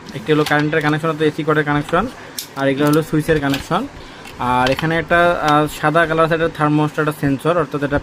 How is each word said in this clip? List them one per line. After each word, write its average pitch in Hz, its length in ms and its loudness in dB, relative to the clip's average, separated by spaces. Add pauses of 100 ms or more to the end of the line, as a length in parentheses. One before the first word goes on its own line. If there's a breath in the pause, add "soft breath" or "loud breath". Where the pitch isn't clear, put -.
(180)
একটি 113 140 -6
হলো 151 180 4
কারেন্টের 151 360 2
কানেকশন, 156 260 0
অর্থাৎ 156 180 0
এসি 156 160 -4
কর্ডের 151 240 2
কানেকশন, 147 340 0 (540 loud breath)
আর 139 120 -2
এগুলো 139 200 2
হলো 156 200 4
সুইচের 156 340 0
কানেকশন। 139 380 -2 (720 loud breath)
আর 127 220 2
এখানে 160 280 -2
একটা, 170 160 2 (320)
আহ, 151 140 4 (140)
সাদা 156 300 2
কালার 160 180 2
আছে, 165 120 0
এটা 165 100 0 (100)
থার্মোস্ট্যাট 151 500 2 (140)
সেন্সর, 147 400 0
অর্থাৎ 139 260 -6
এটা 143 140 0